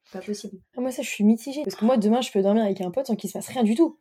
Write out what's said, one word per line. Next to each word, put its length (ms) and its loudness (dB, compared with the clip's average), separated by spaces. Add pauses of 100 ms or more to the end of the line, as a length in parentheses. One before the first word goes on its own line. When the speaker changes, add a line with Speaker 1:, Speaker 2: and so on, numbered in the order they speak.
(120)
Speaker 1:
pas 80 -12
possible. 380 -10 (200)
Speaker 2:
Ah, 40 -6
moi, 100 -4
ça, 100 -8
je 80 -6
suis 140 -4
mitigée. 400 2
Parce 120 -6
que 100 -2
moi, 120 4
demain, 240 4
je 100 -6
peux 100 2
dormir 220 4
avec 180 0
un 100 -4
pote 160 -2
sans 80 0
qu'il 140 -6
se 80 -16
passe 100 -10
rien 160 -2
du 120 4
tout. 260 2